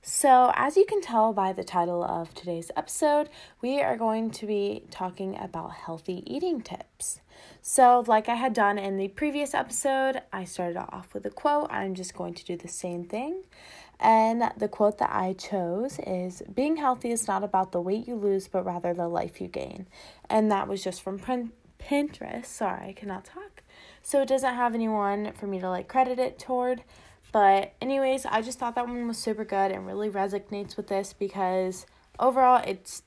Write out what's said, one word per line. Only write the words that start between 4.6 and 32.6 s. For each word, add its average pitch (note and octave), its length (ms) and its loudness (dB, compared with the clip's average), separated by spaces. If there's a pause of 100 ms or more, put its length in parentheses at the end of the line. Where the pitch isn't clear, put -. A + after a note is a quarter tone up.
talking F#3 480 -6
about - 320 -8
healthy E3+ 500 -10 (100)
eating D4+ 300 -2
tips. - 600 -10 (420)
So, B3 420 6
like G#3+ 240 2
I A#3+ 60 0
had A#3+ 180 0
done G3+ 240 4
in G3 200 -4
the G3 100 -2
previous C#4+ 480 -4
episode, C4+ 680 0 (100)
I G3 120 -8
started F3 340 -6
off - 380 -12
with G3+ 100 -8
a G#3 60 -6
quote. D4 400 0
I'm F#3+ 240 -4
just F#3 180 -10
going F3 220 -8
to - 100 -18
do F3 100 -8
the F3 120 -14
same F3 380 -8
thing. C#4+ 360 -6 (580)
And A3 580 6
the G#3 100 -2
quote G#3 300 2
that - 140 2
I F#3 220 -2
chose F#3+ 720 -4
is, F3+ 380 -6 (100)
"Being D4 220 2
healthy B3+ 360 0
is A3+ 160 -2
not G3 160 0
about F#3+ 280 2
the F3 100 0
weight G3+ 260 -2
you A#3+ 80 -6
lose, G3 320 0
but F#3 180 -2
rather F3 280 -2
the F3 140 -2
life E3+ 320 -4
you F#3 80 -8
gain." F3 400 -10 (420)
And G#3+ 220 4
that G3 160 0
was G3 160 -6
just F#3 180 -6
from G3 160 -8
Pin-, A#3 360 -6 (260)
Pinterest. C#4+ 680 -4
Sorry, - 440 -6
I G3 40 -14
cannot F#3+ 320 -10
talk. - 380 -18 (380)
So C#4 200 2
it B3+ 60 0
doesn't C4 280 2
have A#3+ 200 0
anyone G#3 580 0
for - 140 -10
me G3 120 -4
to, F#3 100 -4
like, F#3 180 -4
credit B3+ 320 2
it B3+ 180 -2
toward. B3 460 -2 (480)
But G3 500 6
anyways, C4 440 0
I A3 160 0
just B3 180 -8
thought A#3 160 -4
that A#3+ 120 -2
one A#3+ 200 -4
was A3+ 100 -4
super G#3+ 280 -4
good G3 260 2
and F#3+ 160 -6
really G#3 220 -4
resonates G3 680 -4
with G3+ 100 -10
this G3 260 -2
because F#3 720 -2 (340)
overall B3+ 460 6